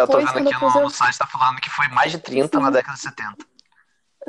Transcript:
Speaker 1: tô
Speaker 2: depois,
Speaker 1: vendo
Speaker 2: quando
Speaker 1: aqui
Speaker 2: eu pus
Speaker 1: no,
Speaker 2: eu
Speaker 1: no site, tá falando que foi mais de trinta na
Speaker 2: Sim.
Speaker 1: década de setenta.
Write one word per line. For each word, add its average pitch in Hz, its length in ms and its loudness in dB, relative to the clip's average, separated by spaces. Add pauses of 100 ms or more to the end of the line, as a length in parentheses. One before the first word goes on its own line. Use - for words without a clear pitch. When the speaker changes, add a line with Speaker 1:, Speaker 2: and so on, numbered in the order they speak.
Speaker 1:
tô 269 120 4
Speaker 2:
depois, 294 80 2
Speaker 1:
vendo 262 80 0
Speaker 2:
quando 277 140 0
Speaker 1:
aqui 277 80 0
Speaker 2:
eu - 40 -4
pus 269 160 2
Speaker 1:
no, 277 60 4
Speaker 2:
eu - 20 4
Speaker 1:
no 277 60 0
site, 123 280 0
tá 143 100 -4
falando 127 340 -2
que - 80 -8
foi 147 180 -2
mais 131 240 0
de 165 80 -6
trinta 139 400 0
na 135 80 0
Speaker 2:
Sim. 135 60 2
Speaker 1:
década 127 220 0
de - 60 -14
setenta. 107 440 -12 (840)